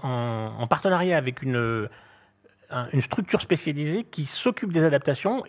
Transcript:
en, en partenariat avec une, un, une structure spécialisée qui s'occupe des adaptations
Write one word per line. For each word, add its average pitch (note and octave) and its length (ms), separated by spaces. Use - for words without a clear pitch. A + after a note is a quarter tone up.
en, A2+ 520
en A#2 80
partenariat F3+ 500
avec C3 260
une, A#2 440
un, B2 240
une C3+ 80
structure - 400
spécialisée D#3 640
qui D3+ 220
s'occupe - 460
des E3 120
adaptations D3+ 640